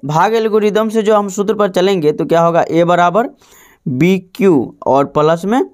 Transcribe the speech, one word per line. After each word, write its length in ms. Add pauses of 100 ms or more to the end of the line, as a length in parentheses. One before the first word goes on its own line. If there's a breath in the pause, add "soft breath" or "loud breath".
भाग 280
एल्गोरिदम 540
से 140
जो 140
हम 140
सूत्र 240
पर 160
चलेंगे 420
तो 120
क्या 160
होगा? 220
ए 220
बराबर 440 (580 soft breath)
बी 320 (160)
क्यू 500
और 220
प्लस 380
में 300